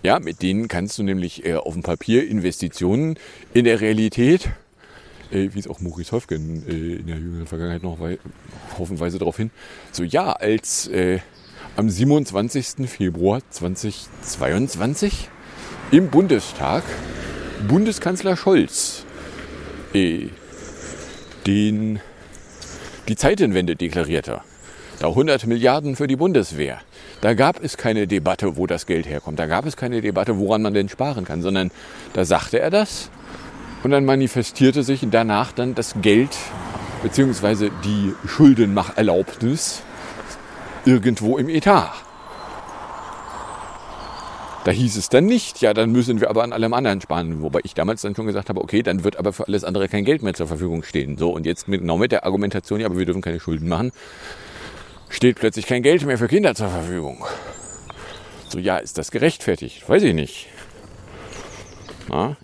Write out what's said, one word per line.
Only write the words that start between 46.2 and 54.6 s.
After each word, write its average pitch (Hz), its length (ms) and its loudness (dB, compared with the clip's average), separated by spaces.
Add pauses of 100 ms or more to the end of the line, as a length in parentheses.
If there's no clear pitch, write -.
wir 113 80 4
aber 110 140 2
an 117 100 -2
allem 113 220 0
anderen 110 260 0
sparen. 82 400 -2
Wobei 78 220 0
ich - 120 -10
damals 98 280 -2
dann 101 140 -4
schon 110 100 -4
gesagt 101 220 -2
habe, 92 120 -2
okay, 110 220 2
dann 92 220 0
wird 101 120 0
aber 95 160 0
für - 140 -6
alles 98 160 0
andere 92 260 0
kein 104 160 0
Geld 135 200 2
mehr 92 100 0
zur 80 140 -4
Verfügung 82 340 -2
stehen. 71 360 -4
So, 85 120 2
und 82 160 -4
jetzt 87 220 -4
mit, 95 140 -2
genau 85 160 0
mit 123 120 2
der 110 140 0
Argumentation, 101 560 0
ja, 110 60 -2
aber 87 120 -2
wir 92 80 0
dürfen 92 140 -2
keine 85 180 -4
Schulden 80 300 -4
machen, 101 240 0 (1160)